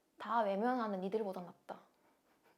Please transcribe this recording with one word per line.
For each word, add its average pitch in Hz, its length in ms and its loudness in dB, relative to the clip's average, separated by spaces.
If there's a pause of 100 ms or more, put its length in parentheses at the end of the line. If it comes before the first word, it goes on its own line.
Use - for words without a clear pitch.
(180)
다 226 240 0
외면하는 208 600 2
이들보다 196 380 -2
낫다. - 380 -14 (760)